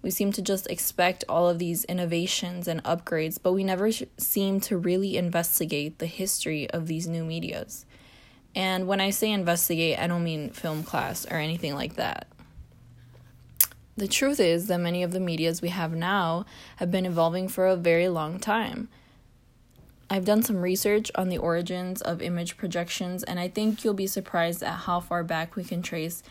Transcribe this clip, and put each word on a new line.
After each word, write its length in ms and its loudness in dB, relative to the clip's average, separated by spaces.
We 80 -2
seem 220 2
to 100 -2
just 260 -2
expect 600 0
all 200 4
of 120 2
these 240 -2
innovations 800 -2
and 160 -2
upgrades, 580 -2
but 120 4
we 100 4
never 280 2
sh-, 140 -2
seem 440 2
to 160 0
really 400 2
investigate 840 0
the 80 -4
history 640 -4
of 160 -4
these 220 -4
new 160 -2
medias. 600 -8
And 320 0
when 140 2
I 100 2
say 200 2
investigate, 680 2
I 80 0
don't 180 0
mean 260 -2
film 320 -4
class 440 -4
or 100 -4
anything 380 -2
like 220 -6
that. 320 -4
The 120 -2
truth 320 2
is 280 4
that 100 2
many 240 0
of 80 0
the 100 -2
medias 420 0
we 60 -2
have 260 -2
now 520 0
have 140 -2
been 140 2
evolving 440 2
for 180 2
a 100 6
very 320 4
long 300 -2
time. 500 -2
I've 160 0
done 180 6
some 200 0
research 540 2
on 120 0
the 100 0
origins 640 -2
of 200 -2
image 340 -4
projections, 680 -4
and 140 -4
I 100 -2
think 360 0
you'll 100 4
be 120 0
surprised 560 0
at 100 -2
how 280 -2
far 240 -2
back 320 -4
we 80 -6
can 180 -4
trace 480 -6